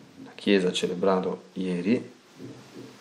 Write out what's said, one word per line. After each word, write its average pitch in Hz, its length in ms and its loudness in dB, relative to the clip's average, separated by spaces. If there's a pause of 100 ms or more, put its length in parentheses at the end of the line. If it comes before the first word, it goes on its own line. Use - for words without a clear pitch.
(240)
la - 100 -18
Chiesa 95 340 4
ha 90 40 0
celebrato 92 720 0 (120)
ieri, 92 580 0 (880)